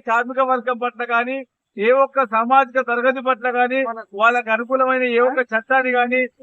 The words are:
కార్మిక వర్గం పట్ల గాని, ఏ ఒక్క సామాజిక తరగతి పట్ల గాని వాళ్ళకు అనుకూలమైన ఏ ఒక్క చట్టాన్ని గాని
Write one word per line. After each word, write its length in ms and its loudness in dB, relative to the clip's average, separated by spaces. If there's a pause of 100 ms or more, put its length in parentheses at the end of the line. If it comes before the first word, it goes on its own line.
కార్మిక 380 -2
వర్గం 380 0
పట్ల 340 -6
గాని, 260 -2 (400)
ఏ 140 0
ఒక్క 340 2
సామాజిక 520 2 (100)
తరగతి 340 -2
పట్ల 340 -2
గాని 240 0 (340)
వాళ్ళకు 380 2
అనుకూలమైన 580 0
ఏ 100 2
ఒక్క 220 2 (100)
చట్టాన్ని 400 0
గాని 280 0 (240)